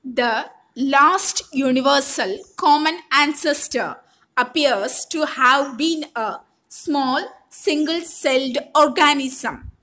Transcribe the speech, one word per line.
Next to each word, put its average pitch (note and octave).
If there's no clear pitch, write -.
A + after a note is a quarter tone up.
The A#3+
last C#4
universal C4
common D#4
ancestor C#4+
appears C#4+
to D#4
have C4+
been D#4
a G#3+
small C#4
single-celled D4
organism C#4